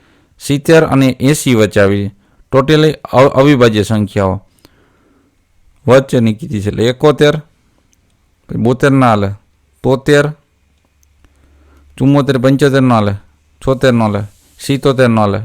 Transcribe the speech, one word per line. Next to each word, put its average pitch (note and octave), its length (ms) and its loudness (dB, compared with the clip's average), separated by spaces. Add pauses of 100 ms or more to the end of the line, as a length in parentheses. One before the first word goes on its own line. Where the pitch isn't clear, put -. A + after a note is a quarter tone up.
(400)
સિત્તેર D#3 440 0
અને C3+ 360 0
એંસી C3+ 360 0
વચ્ચે G#2+ 260 2
આવેલી G2+ 300 -2 (400)
totally D3+ 420 2 (200)
અ-, C3 200 4
અવિભાજ્ય B2 500 2
સંખ્યાઓ G2 580 -4 (1500)
વચ્ચેની B2 460 2
કીધી G#2+ 280 -10
છે. G2+ 80 -6
એટલે G2 180 -2
એકોતેર, D3 500 0 (1120)
પછી - 80 -10
બોતેર B2+ 340 0
ના C3 180 2
હાલે, G2+ 220 -2 (520)
તોતેર, C#3+ 480 0 (1700)
ચુમ્મોતેર, C3+ 420 0
પંચોતેર C3+ 420 0
નો B2+ 140 2
હાલે, G#2 180 -2 (540)
છોતેર C3 260 0
નો A#2 120 0
હાલે, G2+ 180 -4 (360)
સિત્તોતેર C3 500 0
નો A2 120 0
હાલે, G2+ 240 -2